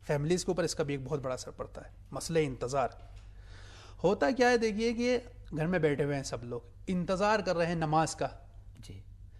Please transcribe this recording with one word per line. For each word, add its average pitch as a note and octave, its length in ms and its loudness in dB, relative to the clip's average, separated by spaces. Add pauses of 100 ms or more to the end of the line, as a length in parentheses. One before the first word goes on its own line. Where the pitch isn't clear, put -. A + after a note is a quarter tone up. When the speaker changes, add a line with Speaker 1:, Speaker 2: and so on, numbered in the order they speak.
Speaker 1:
families D#3 440 2
کے - 60 0
اوپر F3+ 120 2
اس D#3 120 0
کا E3 80 0
بھی C#3+ 100 -2
ایک C#3 100 -4
بہت C#3+ 160 -2
بڑا B2+ 140 -2
اثر B2+ 180 -8
پڑتا - 300 -10
ہے۔ - 80 -16 (220)
مسئلہ D#3+ 280 0
انتظار C3 480 0 (1160)
ہوتا G#3 280 4
کیا B3 180 6
ہے، B3 80 6
دیکھیے A3+ 360 2
کہ A#3+ 240 2 (400)
گھر D3+ 100 2
میں F3+ 120 2
بیٹھے D3+ 240 4
ہوئے C#3+ 120 0
ہیں C3+ 80 -2
سب B2 200 -6
لوگ، A#2+ 180 -6 (260)
انتظار F#3+ 520 2
کر F#3 160 2
رہے E3+ 100 4
ہیں E3+ 100 0
نماز D#3 400 4
کا C3+ 120 -2 (520)
Speaker 2:
جی۔ - 220 -14 (380)